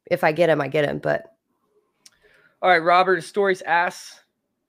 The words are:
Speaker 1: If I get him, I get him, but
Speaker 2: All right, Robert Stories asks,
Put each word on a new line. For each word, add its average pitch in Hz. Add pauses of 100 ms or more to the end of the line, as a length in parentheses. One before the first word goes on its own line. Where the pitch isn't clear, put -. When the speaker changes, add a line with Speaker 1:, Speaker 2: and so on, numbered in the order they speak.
Speaker 1:
If 170
I 160
get 165
him, 147
I 135
get 143
him, 147
but - (1300)
Speaker 2:
All 185
right, 175
Robert 175
Stories 196
asks, - (440)